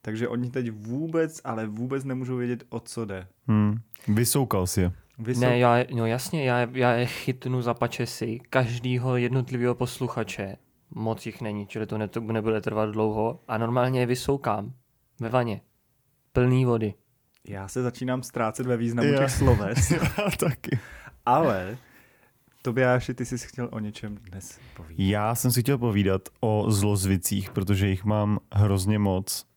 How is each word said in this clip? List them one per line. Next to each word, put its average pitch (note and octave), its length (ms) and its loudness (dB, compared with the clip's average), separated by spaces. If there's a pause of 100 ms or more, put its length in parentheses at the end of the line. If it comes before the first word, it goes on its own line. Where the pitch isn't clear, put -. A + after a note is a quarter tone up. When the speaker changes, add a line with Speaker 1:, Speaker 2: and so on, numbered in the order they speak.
Speaker 1:
takže A2 260 -4
oni A#2+ 220 -4
teď B2 200 -4
vůbec, D#3 720 -4
ale A2 220 -4
vůbec B2+ 380 -4
nemůžou B2+ 320 -4
vědět, B2 320 -4
o A#2 120 -8
co - 240 -8
jde. F#2+ 220 -8 (220)
Speaker 2:
Hmm, G#2+ 280 4 (320)
vysoukal A#2 580 2
si - 140 0
je. F2+ 120 4 (260)
Speaker 1:
Vysou- A#2 220 -2
Speaker 3:
Ne, B2 180 4
já, A#2+ 260 6 (100)
no A#2 120 0
jasně, B2+ 380 -2
já, B2 280 2
já B2 200 4
je B2 140 2
chytnu B2+ 560 -4
za A#2 120 0
pačesy A#2 640 -4 (120)
každýho B2 680 0
jednotlivého B2 580 0
posluchače. A#2 840 -6 (380)
Moc A2 320 -4
jich A2 140 -10
není, G#2 260 -6
čili A2 200 -6
to A2 120 -6
ne-, G#2+ 100 -2
to A#2 120 -6
nebude A2 400 0
trvat G#2+ 300 -2
dlouho. A2 580 0
A A2 100 -2
normálně B2 420 2
je B2 60 2
vysoukám B2 680 -2 (480)
ve A2+ 80 -4
vaně. A#2 320 0 (720)
Plný B2+ 320 4
vody. A2 300 0 (540)
Speaker 1:
Já G2 200 -10
se B2+ 140 -4
začínám B2+ 400 -4
ztrácet B2 440 -4
ve B2 100 2
významu A#2+ 320 2
Speaker 2:
Já. C#3 100 4
Speaker 1:
těch C3+ 120 4
sloves. - 600 4
Speaker 2:
<laughs> - 280 0
Já G#3 200 0
taky. - 400 -2 (480)
Speaker 1:
Ale A#2+ 520 2 (840)
Tobiáši, B2+ 520 2
ty B2 100 -4
jsi A#2+ 140 -6
chtěl - 340 -8
o A2 60 -8
něčem G#2 380 -8
dnes F#2 420 -16 (180)
povídat. E2 240 -10
Speaker 2:
Já G#2 340 2
jsem B2+ 160 2
si B2 100 2
chtěl C3+ 180 2
povídat G2+ 440 2 (180)
o G#2+ 280 2
zlozvicích, G2 840 2
protože G2 380 2
jich F#2 160 0
mám G#2 340 2 (160)
hrozně G2+ 440 4
moc G2 480 0 (100)